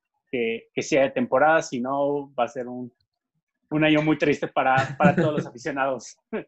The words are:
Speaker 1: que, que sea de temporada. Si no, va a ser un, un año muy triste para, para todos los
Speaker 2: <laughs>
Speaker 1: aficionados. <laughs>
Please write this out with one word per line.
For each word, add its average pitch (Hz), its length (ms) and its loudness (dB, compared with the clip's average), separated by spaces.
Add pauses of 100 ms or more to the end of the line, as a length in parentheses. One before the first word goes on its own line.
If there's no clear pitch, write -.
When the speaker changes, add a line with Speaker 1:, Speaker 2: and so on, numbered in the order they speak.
(300)
Speaker 1:
que, 117 440 -4
que 127 80 -4
sea 135 220 2
de 131 80 0
temporada. 139 500 2
Si 135 180 -8
no, 143 580 -4
va 123 60 0
a 117 60 -4
ser 123 180 -10
un, 123 240 -12 (800)
un 156 160 0
año 151 160 4
muy 156 160 2
triste 147 320 0
para, 135 480 0
para 147 180 4
todos 151 200 0
los 143 100 -4
Speaker 2:
<laughs> - 20 -14
Speaker 1:
aficionados. 135 760 -6
<laughs> - 80 -16 (160)